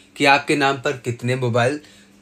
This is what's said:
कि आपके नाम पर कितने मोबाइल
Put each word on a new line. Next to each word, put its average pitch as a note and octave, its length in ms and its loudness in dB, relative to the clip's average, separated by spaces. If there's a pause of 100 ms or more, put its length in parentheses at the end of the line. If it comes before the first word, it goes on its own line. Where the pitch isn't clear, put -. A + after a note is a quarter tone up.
(160)
कि D3 80 -2
आपके C#3+ 320 2
नाम C#3 200 2
पर C3+ 220 -4
कितने B2 380 -4
मोबाइल B2 440 0 (420)